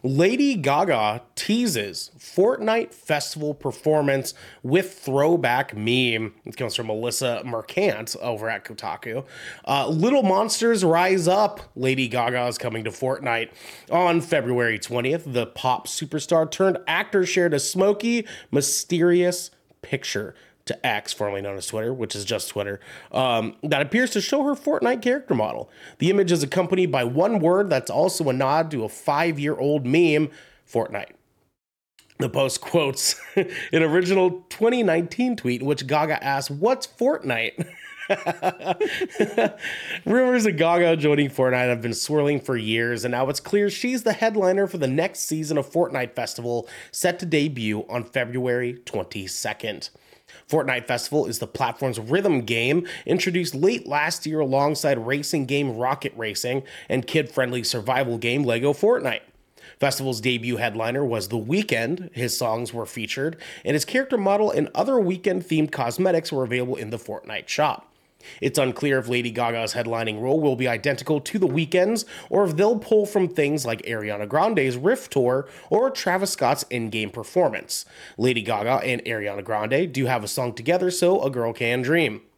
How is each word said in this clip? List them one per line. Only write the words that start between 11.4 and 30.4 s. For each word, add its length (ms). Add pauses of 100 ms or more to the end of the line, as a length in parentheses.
Lady 320
Gaga 400
is 100
coming 260
to 60
Fortnite 600 (380)
on 340
February 560
twentieth. 480
The 200
pop 400
superstar 640
turned 280 (100)
actor 380
shared 280
a 60
smoky, 680 (240)
mysterious 1000 (320)
picture 520 (320)
to 200
X, 260
formerly 280
known 160
as 100
Twitter, 260
which 220
is 100
just 260
Twitter, 280 (320)
um, 540
that 180
appears 280
to 100
show 240
her 100
Fortnite 480
character 320
model. 340 (300)
The 120
image 200
is 140
accompanied 480
by 100
one 380
word 300
that's 200
also 380
a 40
nod 380
to 140
a 40
five-year-old 960
meme, 460 (400)